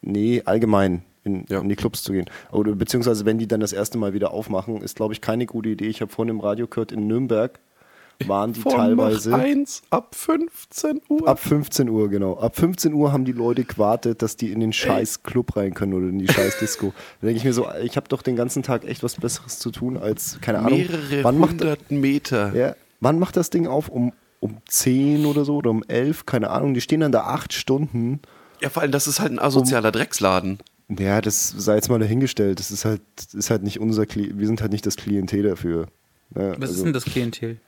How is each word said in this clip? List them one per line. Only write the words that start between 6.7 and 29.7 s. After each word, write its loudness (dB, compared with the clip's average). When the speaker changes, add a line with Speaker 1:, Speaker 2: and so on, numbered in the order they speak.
Speaker 1:
in -4
Nürnberg 0
waren 0
die -8
Speaker 2:
Von 2
Speaker 1:
teilweise 4
Speaker 2:
Macht 4
eins 0
ab -2
fünfzehn -4
Uhr. 2
Speaker 1:
Ab 4
fünfzehn 0
Uhr, 2
genau. 0
Ab 0
fünfzehn 2
Uhr 4
haben 2
die -2
Leute 0
gewartet, 0
dass -2
die -2
in -2
den 2
Speaker 2:
Ey. -2
Speaker 1:
scheiß -2
Club -2
rein 0
können -2
oder 0
in -2
die -2
scheiß 2
Disco. -4
Speaker 2:
<laughs> -18
Speaker 1:
Da 0
denk 2
ich -4
mir 4
so, 0
ich -4
hab -6
doch -2
den 0
ganzen 0
Tag -2
echt -8
was -2
Besseres -6
zu -6
tun -6
als, -4
keine 0
Ahnung, 4
Speaker 2:
Mehrere -2
Speaker 1:
wann 6
macht 6
Speaker 2:
hundert -2
Meter. 0
Speaker 1:
Ja, 2
wann 4
macht 0
das 0
Ding 0
auf? -2
Um, 0
um -4
zehn 2
oder 2
so 0
oder 2
um 2
elf? 0
Keine 0
Ahnung. 0
Die 0
stehen 2
dann 2
da 4
acht -4
Stunden. 0
Speaker 2:
Ja, -2
vor -2
allem, 2
das 0
ist -2
halt 0
ein -6
asozialer 4